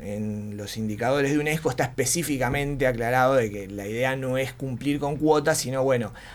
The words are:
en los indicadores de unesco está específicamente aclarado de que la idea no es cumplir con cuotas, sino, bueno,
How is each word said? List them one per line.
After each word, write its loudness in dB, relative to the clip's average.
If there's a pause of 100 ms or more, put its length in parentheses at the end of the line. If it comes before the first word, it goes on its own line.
en -4
los -8
indicadores 0
de 4
unesco 0
está 0
específicamente 0
aclarado 4
de 4
que -8
la -8
idea 0
no -2
es -2
cumplir -2
con -2
cuotas, 4
sino, -2
bueno, 2 (220)